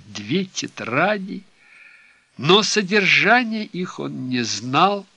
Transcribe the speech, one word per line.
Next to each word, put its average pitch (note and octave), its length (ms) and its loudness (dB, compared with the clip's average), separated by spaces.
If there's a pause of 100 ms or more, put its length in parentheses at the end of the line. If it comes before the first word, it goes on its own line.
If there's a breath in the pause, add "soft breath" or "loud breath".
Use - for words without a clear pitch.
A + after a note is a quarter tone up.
(160)
две B2 300 -2
тетради, F#3 1000 -4 (920 soft breath)
но F3+ 260 4
содержания G#3+ 1040 2
их F3 340 -8
он C#3 300 -8
не B2 140 0
знал. C#3 600 0 (120)